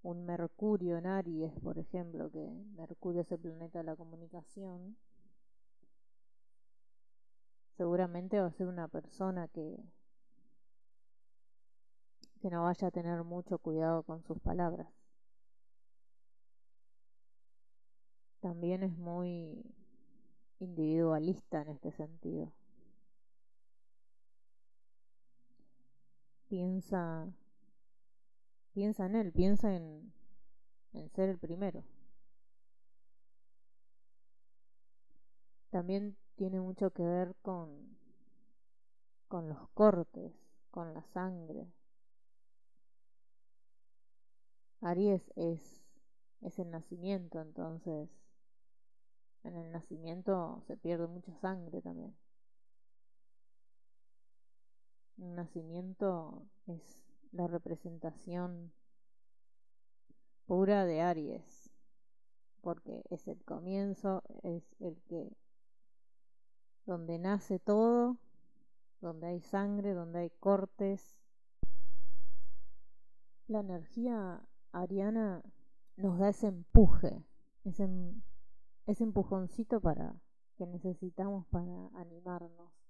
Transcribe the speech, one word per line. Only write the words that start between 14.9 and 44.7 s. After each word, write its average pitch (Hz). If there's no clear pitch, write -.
También 175
es 180
muy 170
individualista 165
en 151
este 156
sentido. 160
Piensa, 180
piensa 202
en 196
él, 208
piensa 196
en, 160
en 156
ser 190
el 185
primero. 170
También 196
tiene 190
mucho 185
que 180
ver 180
con, 165
con 165
los -
cortes, 175
con 170
la 165
sangre. 175